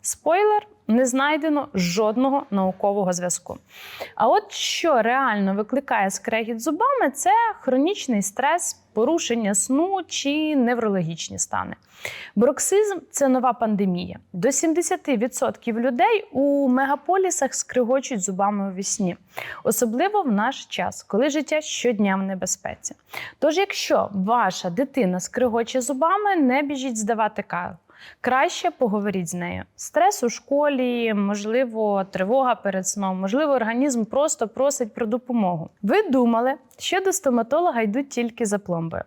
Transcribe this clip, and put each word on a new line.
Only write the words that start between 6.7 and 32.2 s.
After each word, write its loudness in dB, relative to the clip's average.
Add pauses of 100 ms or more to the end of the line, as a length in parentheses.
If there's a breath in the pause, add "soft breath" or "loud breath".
це 0 (300)
хронічний 0
стрес, -2 (120)
порушення 0
сну 0
чи -2
неврологічні 0
стани. -6 (600 loud breath)
Броксизм — 2 (120)
це 0
нова 2
пандемія. -2 (140)
До 0
сімдесяти 0
відсотків -2
людей 2
у 2
мегаполісах 2
скригочуть 0
зубами -2
у -10
вісні. -2 (480 loud breath)
Особливо 0
в 0
наш -2
час, -6
коли 0
життя -2
щодня 0
в -2
небезпеці. -6 (440 loud breath)
Тож, 2
якщо 0
ваша 0
дитина 0
скригоче -2
зубами, 0
не 4
біжіть -4
здавати -2
кал. -8 (480 loud breath)
Краще 0
поговоріть -2
з -8
нею. -6 (120)
Стрес 0
у 0
школі, 0
можливо, 0
тривога 2